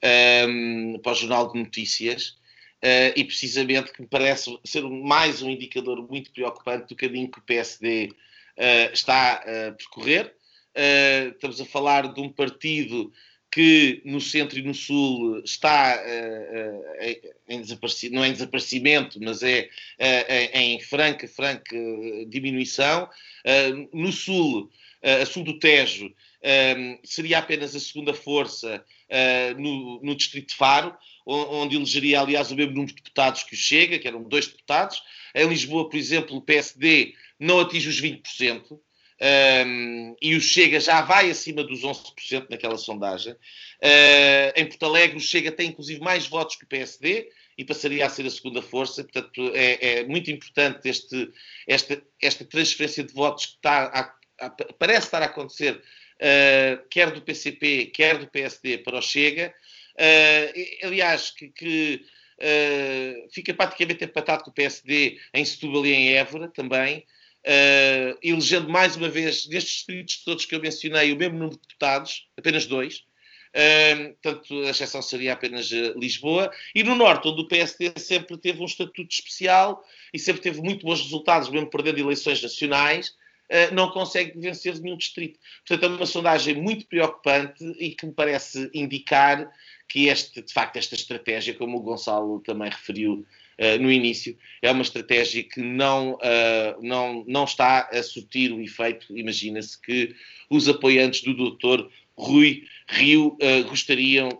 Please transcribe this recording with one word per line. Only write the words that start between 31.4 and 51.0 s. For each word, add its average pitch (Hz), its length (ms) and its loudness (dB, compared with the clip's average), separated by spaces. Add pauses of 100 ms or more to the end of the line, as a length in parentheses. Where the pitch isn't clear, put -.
onde 143 140 -2
elegeria, 143 440 0
aliás, 139 300 0
o 135 60 -8
mesmo 139 160 0
número 139 200 -6
de - 40 -20
deputados - 480 0
que - 100 -16
o - 20 -12
Chega, 165 440 2
que 127 80 -8
eram 117 160 -10
dois 143 240 -2
deputados. - 520 -2 (320)
Em 156 140 4
Lisboa, 156 420 -2
por 151 80 -8
exemplo, 147 400 -4
o 127 60 -10
P 151 140 4
S 143 200 -2
D 147 380 2 (240)
não 175 220 4
atinge 165 280 -2
os 139 120 -4
vinte 147 220 -6
por - 100 -14
cento, 120 480 -4 (400)
ehm, 123 1000 2
e 156 140 0
o 160 60 2
Chega 156 400 4
já 160 220 4
vai 185 280 4
acima 151 340 -6
dos 127 180 -10
onze 139 200 -8
por - 200 -20
cento 131 280 -6
naquela 113 260 -6
sondagem. 104 580 -8 (460)
Eh, 143 760 8
em 160 100 2
Porto 151 180 -8
Alegre, 156 320 4
o 156 40 -10
Chega 165 300 -2
tem, 165 180 -4
inclusive, 151 320 -12
mais 170 260 -2
votos 156 300 -6
que - 80 -20
o - 40 -20
P 139 100 -6
S - 220 -10
D 202 300 -4 (260)
e 127 80 -12
passaria 143 400 -4
a 135 40 0
ser 135 180 -8
a 127 40 -4
segunda 123 300 -10
força. 131 420 -6
Portanto, 127 520 -8
é, 123 460 2
é 120 40 -6
muito 165 260 -4
importante 139 580 -2
este, 127 420 -6 (360)